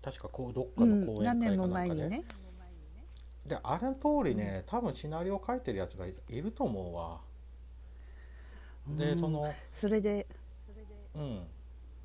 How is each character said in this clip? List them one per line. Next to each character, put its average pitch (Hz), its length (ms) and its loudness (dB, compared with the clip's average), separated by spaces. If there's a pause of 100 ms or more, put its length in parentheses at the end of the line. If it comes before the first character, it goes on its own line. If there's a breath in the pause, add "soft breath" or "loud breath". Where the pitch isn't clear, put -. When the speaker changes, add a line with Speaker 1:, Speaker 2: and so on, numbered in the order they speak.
Speaker 1:
確 - 160 -6
か - 100 -8
こ 123 220 -4
う、 - 20 -6
ど 127 120 2
っ - 20 -2
か - 180 6
の 208 220 8
講 110 160 2
演 - 20 8
会 - 0 -
か 240 100 6
な - 0 -
ん 240 60 4
か 226 60 4
で。 214 60 6
Speaker 2:
う 190 40 6
ん、 - 0 -
何 - 0 -
年 - 20 6
も 185 100 4
前 180 200 2
に 156 220 2
ね。 285 140 -2 (1200)
Speaker 1:
で、 147 160 0
あ 143 160 2
れ 220 80 0
の 269 80 2
通 285 340 6
り 120 60 6
ね、 98 320 0
Speaker 2:
う - 20 -14
ん。 226 100 2
Speaker 1:
多 - 40 4
分 170 120 0
シ - 140 -6
ナ 160 160 -2
リ 190 60 0
オ 196 140 0
書 240 100 2
い 247 60 0
て 147 120 -2
る 95 60 0
や 90 80 0
つ - 60 -10
が 92 140 -6
い-、 92 80 -6 (140)
い 117 140 -4
る 208 80 -2
と 185 140 0
思 95 260 0
う 85 40 -6
わ。 82 260 -4 (1800 loud breath)
で、 165 140 4
Speaker 2:
う 170 40 4
ん。 170 40 4
Speaker 1:
そ 160 100 4
の、 151 200 2 (200)
Speaker 2:
そ - 180 0
れ 214 140 6
で、 202 240 2 (880)
Speaker 1:
う 151 60 -4
ん。 110 260 -4 (580)